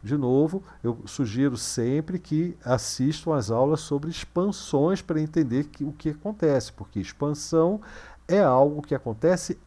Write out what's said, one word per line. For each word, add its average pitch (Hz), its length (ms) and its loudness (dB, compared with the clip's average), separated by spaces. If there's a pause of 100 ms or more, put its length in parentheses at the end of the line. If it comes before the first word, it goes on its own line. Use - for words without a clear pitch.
De 110 120 -2
novo, 147 480 2 (200)
eu 117 220 -2
sugiro 127 520 -2
sempre 147 640 -2
que 170 440 -2
assistam 131 720 0
às 110 140 -2
aulas 135 300 2
sobre 147 300 -4
expansões 180 920 0
para 156 180 -2
entender 147 460 0
que, - 180 -10
o 147 80 -4
que 151 200 -6
acontece, 156 600 0
porque - 280 -10
expansão 160 840 0 (460)
é 196 140 4
algo 143 400 4
que - 120 -4
acontece 147 720 -2